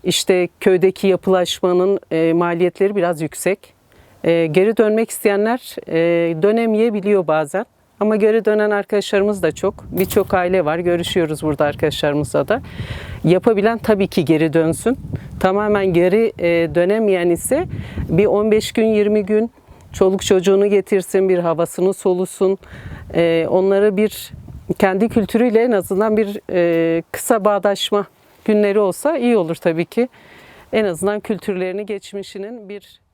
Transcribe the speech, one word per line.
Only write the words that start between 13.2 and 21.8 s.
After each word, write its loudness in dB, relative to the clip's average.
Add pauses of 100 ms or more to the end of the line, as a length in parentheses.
Yapabilen 2
tabii 2
ki 0
geri 2
dönsün. 0 (420)
Tamamen 2
geri, 2
e, 0
dönemeyen 2
ise -2 (420)
bir 4
on 2
beş 0
gün, 2
yirmi 2
gün 0 (420)
çoluk 2
çocuğunu 4
getirsin, 0
bir 2
havasını 0